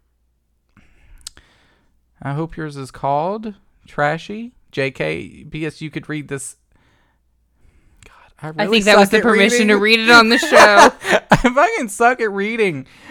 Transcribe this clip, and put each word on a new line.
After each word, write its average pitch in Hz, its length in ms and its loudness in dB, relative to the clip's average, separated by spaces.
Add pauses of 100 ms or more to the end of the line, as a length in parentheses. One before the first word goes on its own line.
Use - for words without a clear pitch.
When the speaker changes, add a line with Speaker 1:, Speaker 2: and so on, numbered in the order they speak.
(2250)
Speaker 1:
I 139 120 -10
hope 160 240 -10
yours 151 200 -12
is 131 140 -14
called 190 640 -6 (320)
Trashy. 165 680 -8 (180)
J 135 200 -6
K, 156 580 -10
P 156 160 -10
S, 151 160 -12
you 156 80 -12
could - 200 -14
read 151 180 -10
this. - 300 -14 (1500)
God, - 80 -20 (260)
I 147 100 -14
really 196 180 -6
Speaker 2:
I - 40 -6
think 220 140 2
that 214 60 4
Speaker 1:
suck 208 80 6
Speaker 2:
was 196 100 4
the 220 80 0
Speaker 1:
at 208 60 0
Speaker 2:
permission 226 360 2
Speaker 1:
reading. 214 100 2
Speaker 2:
to 208 80 4
read 214 220 2
it 226 120 -2
on 233 180 6
the 233 80 2
Speaker 1:
<laughs> - 0 -
Speaker 2:
show. 254 540 4 (400)
Speaker 1:
I 214 60 4 (160)
fucking 320 360 0
suck 240 320 0
at 214 100 -4
reading. 196 540 -4 (260)